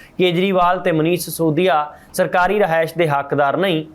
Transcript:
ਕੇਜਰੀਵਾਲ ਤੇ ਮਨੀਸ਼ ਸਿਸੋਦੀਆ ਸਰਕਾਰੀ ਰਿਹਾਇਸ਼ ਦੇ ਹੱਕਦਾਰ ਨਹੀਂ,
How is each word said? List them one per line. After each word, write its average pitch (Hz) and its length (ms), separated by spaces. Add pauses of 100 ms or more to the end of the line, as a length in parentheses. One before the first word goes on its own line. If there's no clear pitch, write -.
(180)
ਕੇਜਰੀਵਾਲ 180 600
ਤੇ 180 140
ਮਨੀਸ਼ 165 320
ਸਿਸੋਦੀਆ 165 520 (360)
ਸਰਕਾਰੀ 185 460
ਰਿਹਾਇਸ਼ 165 400
ਦੇ 170 100
ਹੱਕਦਾਰ 143 480
ਨਹੀਂ, 165 280 (100)